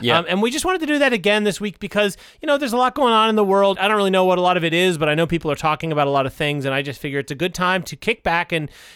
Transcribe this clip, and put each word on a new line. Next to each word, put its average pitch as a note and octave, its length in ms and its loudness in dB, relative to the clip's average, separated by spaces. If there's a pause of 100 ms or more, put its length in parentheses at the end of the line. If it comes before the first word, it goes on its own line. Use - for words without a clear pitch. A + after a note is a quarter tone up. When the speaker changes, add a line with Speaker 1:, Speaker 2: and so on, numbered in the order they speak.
Speaker 1:
Yeah. A#2+ 180 4
Speaker 2:
Um, E3+ 100 -2
and F#3 120 0
we A#3+ 100 0
just D4 140 -4
wanted F#4 160 0
to D#4 40 -4
do D4 140 0
that C4+ 140 2
again G#3 320 0
this G3 140 -2
week G#3 200 -8
because, G#3 360 -2 (260)
you D#4 60 -10
know, C#4+ 120 2
there's B3+ 140 -4
a A#3+ 40 0
lot B3 160 2
going B3 200 2
on A3 160 4
in G#3+ 60 2
the G#3+ 100 2
world. G3 340 2
I F#3+ 80 0
don't G#3+ 100 2
really G3 140 2
know F#3 140 4
what F3+ 120 2
a F3+ 40 0
lot F3+ 160 4
of D#3+ 60 -2
it D#3+ 100 0
is, F3+ 260 2
but D3+ 100 0
I D3+ 60 0
know E3 100 2
people D#3+ 240 -2
are C#3 60 -2
talking D#3+ 360 -2
about D3 140 0
a C#3 60 0
lot C3+ 160 2
of B2+ 60 -10
things, D3 320 -2
and C3+ 100 -2
I C#3 80 -2
just C3+ 160 -10
figure C#3+ 180 -6
it's C#3 140 -6
a C#3+ 40 -8
good E3+ 200 -4
time F#3 280 0
to - 120 -14
kick A3 280 -4
back E3+ 280 -2
and D#3 180 -4 (260)